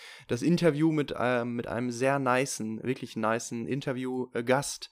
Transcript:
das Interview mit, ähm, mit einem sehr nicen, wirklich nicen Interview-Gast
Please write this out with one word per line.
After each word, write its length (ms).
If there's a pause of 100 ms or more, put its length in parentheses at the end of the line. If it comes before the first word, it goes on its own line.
(280)
das 140
Interview 500
mit, 260
ähm, 380
mit 100
einem 240
sehr 300
nicen, 640
wirklich 320
nicen 500
Interview-Gast 1300